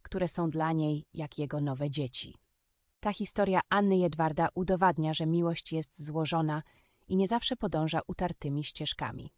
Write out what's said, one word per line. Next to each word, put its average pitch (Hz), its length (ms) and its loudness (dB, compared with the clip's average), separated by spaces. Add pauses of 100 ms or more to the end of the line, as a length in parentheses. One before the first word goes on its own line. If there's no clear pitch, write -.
które 180 260 -2
są 170 220 -2
dla 156 220 0
niej 151 420 0
jak 156 240 -8
jego 147 240 -4
nowe 143 280 -2
dzieci. 139 460 -6 (640)
Ta 208 140 -2
historia 196 560 0
Anny 196 280 4
i 180 60 6
Edwarda 160 520 2
udowadnia, 170 580 2
że 160 120 -2
miłość 170 480 0
jest 160 320 -6
złożona 156 580 0 (440)
i 185 80 -2
nie 190 120 4
zawsze 233 280 0
podąża 160 520 0
utartymi 151 560 -4
ścieżkami. - 760 -8